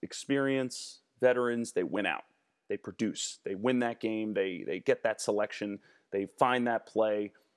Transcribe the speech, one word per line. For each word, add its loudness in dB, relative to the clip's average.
experience, -2
veterans, 2
they 2
win 0
out. -2
They -2
produce. -4
They -4
win 0
that -2
game. -2
They, -2
they -4
get 2
that 0
selection. -2
They -2
find 4
that 0
play. 0